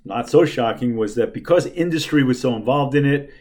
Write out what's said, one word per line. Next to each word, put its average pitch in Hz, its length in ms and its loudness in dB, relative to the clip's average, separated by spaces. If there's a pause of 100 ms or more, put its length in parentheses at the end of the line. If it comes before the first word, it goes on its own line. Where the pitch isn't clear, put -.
not 113 260 -6
so 165 140 6
shocking, 120 520 -2
was 107 200 -4
that 113 180 0
because 170 320 0
industry 160 560 0
was 127 180 0
so 127 140 0
involved 127 400 0
in 143 100 2
it, 143 260 0 (100)